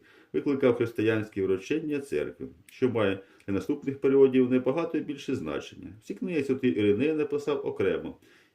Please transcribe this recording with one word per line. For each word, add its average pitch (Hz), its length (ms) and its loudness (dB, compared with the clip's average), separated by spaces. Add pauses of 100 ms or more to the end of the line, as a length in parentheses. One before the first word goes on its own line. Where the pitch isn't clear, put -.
(320)
викликав 131 420 2
християнське 110 680 -2
вручення 143 560 -2
церкви, - 480 -6 (200)
що - 220 0
має 107 300 0 (280)
для 98 80 -2
наступних 135 460 -4
періодів 131 500 6
набагато 147 500 0
більше 139 340 -8
значення. - 540 -8 (140)
Всі 196 120 -10
книги 175 280 -4
святий 127 280 0
Іриней 107 420 2
написав 147 540 -2
окремо 82 500 -2 (380)